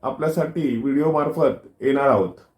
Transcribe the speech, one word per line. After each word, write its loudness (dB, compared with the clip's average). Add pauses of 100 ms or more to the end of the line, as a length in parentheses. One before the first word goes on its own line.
आपल्यासाठी -2
व्हिडिओ 0
मार्फत 0 (120)
येणार 2
आहोत. 2 (240)